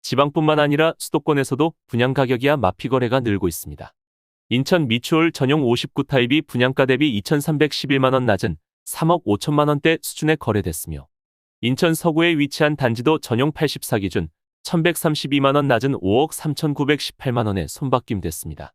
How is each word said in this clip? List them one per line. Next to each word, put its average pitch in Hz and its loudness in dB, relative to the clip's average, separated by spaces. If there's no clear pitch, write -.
지방뿐만 151 2
아니라 147 2
수도권에서도 147 0
분양 123 0
가격이야 131 2
마피 107 -2
거래가 127 0
늘고 101 -2
있습니다. - -10
인천 139 2
미추홀 156 2
전용 143 2
오십구 123 0
타입이 135 2
분양가 127 0
대비 131 2
이천삼백십일만 139 0
원 127 2
낮은 101 0
삼억 165 0
오천만 147 0
원대 151 0
수준에 - -2
거래됐으며 87 -4
인천 135 2
서구에 165 2
위치한 147 0
단지도 135 0
전용 131 0
팔십사 - -4
기준 90 -2
천백삼십이만 151 0
원 143 2
낮은 131 2
오억 113 0
삼천구백십팔만 139 -2
원에 95 -2
손바뀜됐습니다. 90 -6